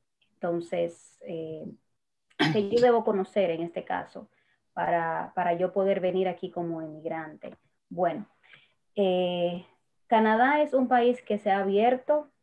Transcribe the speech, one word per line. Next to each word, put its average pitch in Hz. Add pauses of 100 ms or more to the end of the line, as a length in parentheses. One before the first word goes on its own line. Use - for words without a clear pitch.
(320)
Entonces, 170
eh, 160 (720)
<clears throat> 160
¿qué 202
yo 233
debo 233
conocer 196
en 165
este 170
caso - (440)
para, 170
para 175
yo 180
poder 196
venir 185
aquí 180
como 165
inmigrante? 156 (340)
Bueno, 175 (680)
eh, 180 (440)
Canadá 226
es 285
un 262
país 240
que 208
se 208
ha 196
abierto 254 (120)